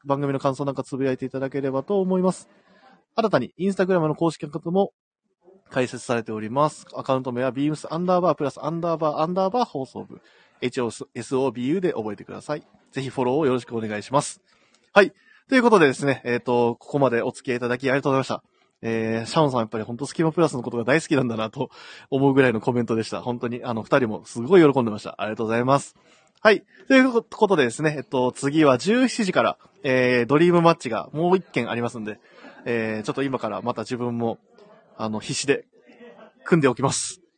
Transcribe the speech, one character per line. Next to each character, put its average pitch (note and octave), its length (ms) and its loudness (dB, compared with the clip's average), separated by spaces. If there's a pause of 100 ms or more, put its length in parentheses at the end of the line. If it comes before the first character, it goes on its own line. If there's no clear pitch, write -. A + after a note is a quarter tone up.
番 C#3 160 0
組 C#3 120 -2
の C3+ 60 -2
感 C3+ 160 0
想 C#3+ 100 -6
な C#3 80 -4
ん - 40 -6
か C3+ 80 -4
つ - 120 -10
ぶ C3 80 -2
や C3+ 60 0
い B2+ 60 -2
て C3 100 -8
い B2 40 -8
た C3+ 100 -8
だ C3+ 100 -4
け C#3 100 -6
れ C3+ 120 -4
ば C3+ 100 -2
と G3+ 180 -2
思 F#3 180 0
い F#3 40 0
ま F#3 80 2
す。 - 180 -6 (680)
新 G#3+ 140 0
た D3+ 100 4
に A#2+ 180 -8
Instagram F#3 480 0
の D3+ 80 0
公 E3 160 0
式 D3+ 160 -10
ア - 20 -8
カ D3+ 100 -10
ウ - 20 -20
ン - 20 -20
ト E3+ 80 -6
も F#3+ 220 2 (800)
開 B2+ 180 0
設 A#2+ 160 -12
さ B2+ 100 0
れ A#2 80 -2
て A2+ 80 -10
お A2 80 -6
り G#2+ 100 -6
ま C#3+ 220 2
す。 - 240 -18
ア B2+ 80 -10
カ C3+ 140 0
ウ C3 40 -2
ン C3 40 -8
ト C3 80 -6
名 B2 100 -4
は C3 80 0
ビ C3+ 160 -2
ー D3+ 40 0
ム D#3 60 -4
ス - 160 -12
ア D#3 60 -4
ン F3+ 80 -4
ダ F3+ 120 4
ー - 20 -2
バ F3 120 2
ー - 40 2
プ D#3 80 -4
ラ C3+ 60 -2
ス - 140 -12
ア D3+ 60 -4
ン E3 100 -6
ダ E3 160 -2
ー - 40 -4
バ D3+ 160 0
ー - 20 -8
ア D#3 80 0
ン F3+ 80 -4
ダ F#3+ 140 0
ー - 20 -14
バ B3 120 0
ー - 20 -2
放 C#3 200 -8
送 G#2 200 -14
部。 - 160 -20 (400)
エ B2+ 80 -2
イ - 20 -16
チ C3 100 -4
オ A#2+ 100 -2
ー - 240 -12
エ B2 80 -10
ス C3 140 -4
オ C3+ 120 2
ー B2 40 -6
ビ A#2+ 120 -6
ー - 20 -2
ユ D3+ 120 0
ー - 20 -8
で F3+ 120 0
覚 G#2+ 200 -6
え G2+ 40 -12
て G2 80 -16
く - 80 -16
だ G2+ 80 -14
さ D3 160 -8
い。 D#3 60 -12 (300)
ぜ C3+ 100 -6
ひ C3+ 80 -8
フ C3+ 120 -4
ォ - 20 0
ロ B2 80 0
ー C3+ 40 2
を D#3+ 100 2
よ B2+ 80 2
ろ B2 60 -2
し - 40 -12
く A#2+ 120 -10
お A2+ 40 -4
願 G#2+ 180 -6
い G#2 40 -10
し - 100 -14
ま C#3+ 100 4
す。 - 180 -8 (520)
は G3+ 100 8
い。 F#3+ 100 4 (360)
と C4+ 60 2
い C4 40 8
う B3 40 4
こ A#3 80 6
と G#3+ 80 8
で D#3+ 80 8
で C3 80 4
す - 100 -6
ね、 C#3 200 0
え A#2+ 120 0
っ A#2 40 -2
と、 A#2+ 360 2
こ - 120 -20
こ D3 100 -2
ま C3+ 120 4
で A#2 120 0
お B2+ 80 -2
付 - 160 -12
き C3+ 40 -2
合 B2 40 0
い - 20 -2
い A#2+ 40 -4
た B2 80 -2
だ B2 100 -2
き C3 120 -2
あ B2+ 40 2
り C#3+ 40 2
が C3+ 40 -8
と C#3 80 0
う - 20 2
ご - 20 4
ざ C3+ 40 4
い - 20 0
ま B2+ 40 0
し - 40 -14
た。 A2 140 -6 (380)
え A2+ 440 -4
ー、 - 20 -14
シ - 100 -4
ャ E3 60 6
オ D3+ 40 4
ン C#3 40 0
さ B2+ 80 0
ん - 20 2
や A2 60 -2
っ - 20 -8
ぱ A2+ 100 -6
り G#2+ 60 -4
本 A#2+ 120 -10
当 C3 100 -10
ス - 60 -10
キ - 100 -2
マ D#3+ 100 2
プ F3 80 0
ラ D#3+ 80 6
ス - 40 -14
の B2 100 -6
こ A#2+ 80 -8
と A#2 60 -6
が A#2 80 -2
大 C#3 160 4
好 - 80 -10
き D#3 80 2
な B2+ 80 4
ん B2 40 -2
だ A2 80 -6
な A2 140 -4
と C3 200 -8 (400)
思 C#3 200 4
う - 20 4
ぐ C3+ 100 6
ら B2+ 60 6
い A#2+ 40 2
の G#2+ 80 -2
コ B2+ 120 -2
メ A#2+ 100 0
ン A2+ 40 -4
ト A#2 80 -2
で A2 80 0
し - 80 -8
た。 F#2 120 -6
本 A#2+ 180 -6
当 B2 80 -4
に、 B2 160 -10
あ B2 100 -6
の、 A2 80 -6
二 C#3+ 160 4
人 B2+ 100 0
も G2 160 -8
す - 160 -12
ご D3+ 180 6
い D3+ 140 8
喜 B2+ 100 2
ん - 20 2
で A2+ 60 -2
ま G#2 80 -8
し - 40 -16
た。 - 160 -12
あ F#2 60 -6
り G#2+ 60 -4
が G#2+ 60 -6
と A#2 80 -4
う - 20 -4
ご A2 60 -2
ざ A#2 60 2
い A#2+ 60 0
ま C3+ 160 4
す。 - 160 -16 (440)
は A3 120 6
い。 G3 100 0 (240)
と C4+ 80 4
い C4 60 8
う B3 220 2
こ - 260 0
と F#3+ 80 2
で C#3+ 80 4
で A#2 60 0
す D3 120 -8
ね、 D3+ 140 0
え C#3 40 -8
っ B2 40 -8
と、 B2+ 280 0
次 D3+ 320 0
は C3 140 6
十 A#3+ 300 2
七 A3+ 160 -4
時 F3+ 80 -2
か C3+ 100 0
ら、 G#2 160 -2 (240)
え B2+ 400 2
ー、 A2+ 40 -2
ド C#3 120 2
リ E3+ 100 4
ー F3 40 4
ム F3 100 4
マ E3 100 6
ッ E3 40 -2
チ - 140 -10
が G#2 220 -6
も E3+ 200 -2
う F#3+ 40 4
一 F3+ 140 -2
件 A#2+ 180 -4
あ G2 60 -4
り A#2 80 -4
ま A#2+ 80 -4
す A#2 80 -12
ん G#2+ 60 -10
で、 G#2 160 -10 (440)
え A2 380 -4
ー、 - 20 -
ち D#3 60 -6
ょ - 20 -2
っ - 20 -4
と C3+ 80 -2
今 C3 160 -2
か A2+ 100 -6
ら G2+ 140 -8
ま A#2 120 -4
た A2+ 80 -6
自 A#2+ 140 -8
分 A#2+ 220 -4
も、 A#2 200 -4 (580)
あ A2 120 -4
の、 G#2+ 100 -4
必 C#3 160 -8
死 - 120 -6
で C3+ 180 2 (800)
組 F3 140 4
ん D3+ 40 0
で C3+ 60 6
お A#2+ 60 2
き B2 80 -10
ま C3+ 100 2
す。 - 280 -8 (180)